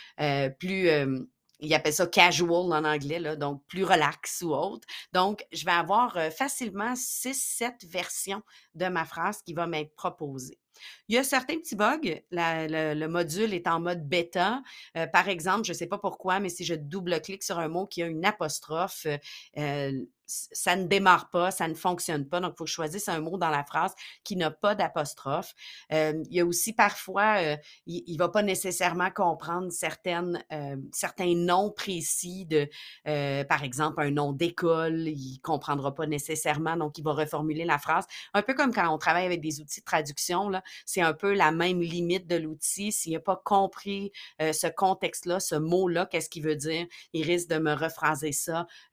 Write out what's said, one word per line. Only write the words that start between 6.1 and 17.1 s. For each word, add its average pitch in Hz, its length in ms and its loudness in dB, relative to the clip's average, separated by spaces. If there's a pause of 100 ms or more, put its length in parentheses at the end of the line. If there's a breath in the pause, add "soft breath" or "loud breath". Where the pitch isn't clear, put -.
euh, 160 140 0
facilement 220 640 -4
six, - 380 -6
sept 240 520 -4
versions 185 580 -6 (320 soft breath)
de 170 100 -2
ma 175 180 0
phrase 175 380 -4
qui 170 120 -12
va 170 140 -2
m'être 151 260 -4
proposée. 143 640 -8 (520 loud breath)
Il 220 60 2
y - 20 6
a 269 80 2
certains 277 320 0
petits 285 180 -10
bugs. 214 460 0 (100)
La, 165 340 0
le, 156 320 0
le 156 120 -2
module 175 440 0
est 175 140 -4
en 165 140 2
mode 170 260 -2
bêta. 180 540 2 (340 loud breath)
Euh, 165 120 -2
par 180 200 6
exemple, 190 380 0
je 175 80 -4
sais 165 140 -6
pas 202 100 -4
pourquoi, 185 420 -2
mais 196 80 -2
si 175 160 -6
je 165 120 -2
double-clique 170 680 -4